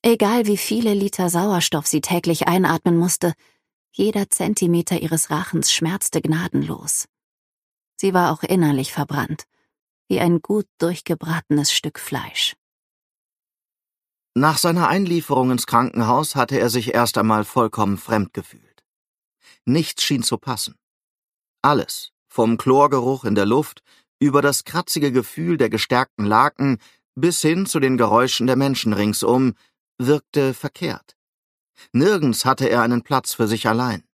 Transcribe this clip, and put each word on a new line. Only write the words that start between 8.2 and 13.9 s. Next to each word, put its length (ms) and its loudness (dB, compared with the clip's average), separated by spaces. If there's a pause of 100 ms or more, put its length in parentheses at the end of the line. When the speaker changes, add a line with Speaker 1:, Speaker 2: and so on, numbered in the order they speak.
Speaker 1:
auch 100 -6
innerlich 520 0
verbrannt, 500 -6 (640)
wie 120 -2
ein 220 2
gut 240 -2 (140)
durchgebratenes 920 -2
Stück 280 -4
Fleisch. 560 -6 (1800)